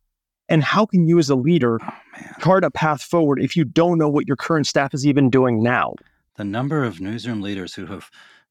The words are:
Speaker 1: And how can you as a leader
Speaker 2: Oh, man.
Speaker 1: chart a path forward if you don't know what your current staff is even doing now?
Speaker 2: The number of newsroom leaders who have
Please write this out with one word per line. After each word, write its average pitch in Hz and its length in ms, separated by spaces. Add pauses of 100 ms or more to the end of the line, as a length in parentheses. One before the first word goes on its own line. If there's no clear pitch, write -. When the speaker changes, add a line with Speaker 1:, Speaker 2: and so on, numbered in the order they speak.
(480)
Speaker 1:
And 156 160
how 202 200
can 180 220
you 170 120
as 143 120
a 139 60
leader 123 440
Speaker 2:
Oh, - 60 (340)
man. - 200
Speaker 1:
chart 185 240
a 143 80
path 156 300
forward 151 380
if - 160
you 165 80
don't 165 340
know 151 120
what 147 160
your 139 100
current 151 300
staff 139 260
is 139 140
even 135 240
doing 123 320
now? 120 320 (420)
Speaker 2:
The - 80
number 131 400
of 92 160
newsroom 107 400
leaders 98 340
who 95 120
have 90 240 (400)